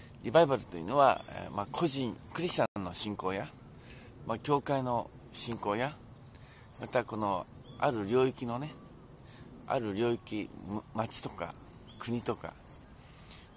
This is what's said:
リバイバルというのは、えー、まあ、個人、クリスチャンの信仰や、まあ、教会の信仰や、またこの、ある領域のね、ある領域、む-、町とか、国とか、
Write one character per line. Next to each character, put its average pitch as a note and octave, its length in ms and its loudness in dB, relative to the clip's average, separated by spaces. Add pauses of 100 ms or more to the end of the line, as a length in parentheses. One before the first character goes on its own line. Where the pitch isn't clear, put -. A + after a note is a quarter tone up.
(240)
リ - 80 -2
バ D#3+ 100 10
イ E3 40 10
バ C3+ 100 4
ル - 80 -6
と - 120 -10
い E2+ 40 -6
う D#2+ 40 -6
の A2 120 -2
は、 C3+ 340 8
え F#2 180 -8
ー、 - 60 -10
ま G2+ 80 -2
あ、 G2 80 -4
個 - 160 2
人、 C3 300 0 (180)
ク D#3+ 80 -2
リ F3+ 60 2
ス - 80 2
チ D#3 60 4
ャ A#2 40 6 (100)
ン G2+ 60 -2
の F2+ 100 -4
信 G#2 220 0
仰 F#2 180 -2
や、 G2+ 140 -2 (800)
ま A2+ 80 -2
あ、 A2+ 60 -4
教 D3 200 4
会 C#3 220 0
の A#2+ 260 0 (240)
信 - 240 -2
仰 G#2 200 0
や、 C3 200 -2 (840)
ま A#2 80 -8
た A#2+ 160 2
こ - 120 -8
の、 G2+ 300 0 (320)
あ C#3 140 4
る G#2+ 120 0
領 B2 220 6
域 C3 200 -4
の A#2+ 120 -4
ね、 D3+ 160 -8 (960)
あ - 80 2
る G#2+ 160 0
領 A#2 180 2
域、 G#2+ 360 -4 (180)
む-、 G2+ 160 -4 (120)
町 A2 260 2
と - 80 0
か、 - 260 -6 (440)
国 A#2 240 -2
と A#2 120 0
か、 - 200 -8 (1040)